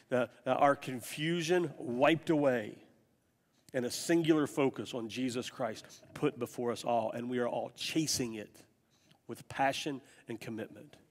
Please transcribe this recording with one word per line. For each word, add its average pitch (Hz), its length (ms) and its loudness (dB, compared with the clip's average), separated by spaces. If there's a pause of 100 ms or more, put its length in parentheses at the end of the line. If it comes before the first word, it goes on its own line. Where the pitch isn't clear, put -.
the, 123 200 2 (180)
uh, 131 40 2
our 143 260 4
confusion 160 1040 -2
wiped 143 520 4
away 131 460 2 (960)
and 123 120 0
a 117 40 -4
singular 160 560 4
focus 131 460 0
on 113 160 -6
Jesus 123 400 -4
Christ 110 380 -6 (260)
put - 260 -2
before 120 320 -4
us 123 140 -4
all, 117 280 2
and 120 180 -6
we 123 80 0
are 120 100 2
all - 260 -4
chasing 135 600 -2
it - 280 -12 (640)
with - 220 -12
passion 135 540 0 (260)
and 113 100 -6
commitment. 110 580 -10 (140)